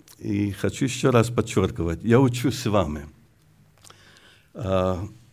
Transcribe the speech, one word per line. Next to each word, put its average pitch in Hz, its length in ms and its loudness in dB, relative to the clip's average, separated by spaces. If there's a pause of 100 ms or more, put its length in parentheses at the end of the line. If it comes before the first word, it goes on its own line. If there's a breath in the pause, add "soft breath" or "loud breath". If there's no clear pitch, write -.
(180)
И 101 340 -2
хочу 98 320 -4
ещё 131 260 0
раз 120 200 4
подчёркивать. 85 720 -2
Я 113 160 6
учусь 127 380 0
с - 80 -6
вами. 85 400 -2 (1500 soft breath)
А, 92 500 0 (280)